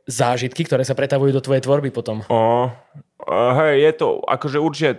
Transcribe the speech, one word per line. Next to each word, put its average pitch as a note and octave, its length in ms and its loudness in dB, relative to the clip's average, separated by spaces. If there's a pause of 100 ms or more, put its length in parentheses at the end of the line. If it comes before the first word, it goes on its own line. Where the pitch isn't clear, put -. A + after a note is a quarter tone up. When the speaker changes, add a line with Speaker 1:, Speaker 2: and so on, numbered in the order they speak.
Speaker 1:
zážitky, B2 580 -2
ktoré C#3 200 -2
sa C3 100 -2
pretavujú C#3 380 0
do C3+ 100 0
tvojej C3 200 0
tvorby C#3 300 0
potom. G#2+ 360 -6
Speaker 2:
O, A#2 420 2 (500)
e, - 140 -8 (220)
hej, D3+ 280 2
je D#3 120 6
to, D#3 140 0 (140)
akože C#3 360 -2
určite D3 400 0